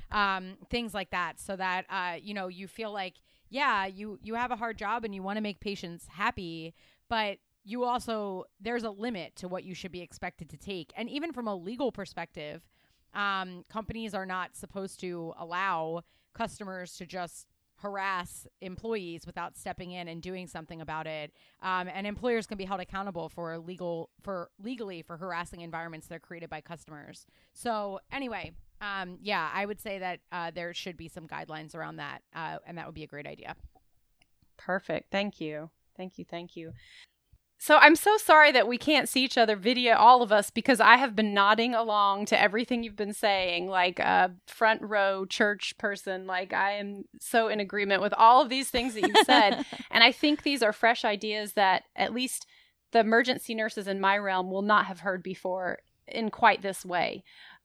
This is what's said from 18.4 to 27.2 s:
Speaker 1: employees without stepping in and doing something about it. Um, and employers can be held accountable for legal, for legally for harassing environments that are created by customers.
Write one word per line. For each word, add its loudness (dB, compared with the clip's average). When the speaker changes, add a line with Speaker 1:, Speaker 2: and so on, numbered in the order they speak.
Speaker 1:
employees -8
without -12
stepping -12
in -12
and -12
doing -12
something -14
about -8
it. -10
Um, -4
and -8
employers -4
can -12
be -10
held -6
accountable -8
for -10
legal, -8
for -10
legally -10
for -16
harassing -10
environments -12
that -14
are -14
created -16
by -10
customers. -18